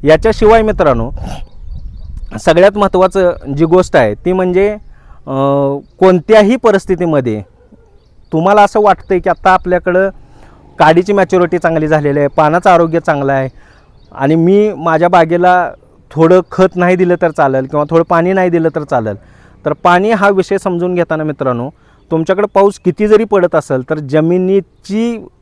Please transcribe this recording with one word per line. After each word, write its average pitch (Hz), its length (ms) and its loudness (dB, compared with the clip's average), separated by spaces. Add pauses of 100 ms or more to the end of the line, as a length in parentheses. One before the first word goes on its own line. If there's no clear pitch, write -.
याच्याशिवाय 220 540 4
मित्रांनो, 143 500 0 (1300)
सगळ्यात 180 360 2
महत्त्वाचं 185 560 0 (240)
जी 160 80 2
गोष्ट 180 300 2
आहे, 110 200 2
ती 180 180 -6
म्हणजे, 185 400 0 (540)
अ, 135 60 -8 (680)
कोणत्याही 196 560 4
परिस्थितीमध्ये 165 840 -2 (920)
तुम्हाला 196 300 2
असं 208 180 0
वाटतंय 196 380 0
की 185 100 -4
आता 180 220 0
आपल्याकडं 180 580 0 (720)
काडीची 175 340 2
मॅच्युरिटी 180 440 0
चांगली 160 300 -2
झालेली 147 320 0
आहे, 143 80 0
पानाचं 160 420 0
आरोग्य 170 300 2
चांगलं 139 340 -2
आहे 135 160 -4 (640)
आणि 143 240 -2
मी 196 380 2
माझ्या 160 340 0
बागेला 175 640 2 (400)
थोडं 165 300 4 (100)
खत 185 240 0
नाही 180 200 0
दिलं 175 260 0
तर 170 100 0
चालेल 135 340 -2
किंवा 147 240 -4
थोडं 165 140 2
पाणी 175 300 0
नाही 185 160 0
दिलं 165 260 0
तर 151 80 -6
चालेल, 113 320 -4 (500)
तर 151 80 -2
पाणी 180 380 0
हा 202 180 0
विषय 196 280 -2
समजून 180 380 -4
घेताना 160 280 -4
मित्रांनो, 131 460 -6 (420)
तुमच्याकडे 175 420 -2
पाऊस 196 260 2
किती 208 280 -2
जरी 214 160 4
पडत 190 320 0
असेल, 131 340 -4
तर 156 80 -4
जमिनीची 185 1300 -2 (140)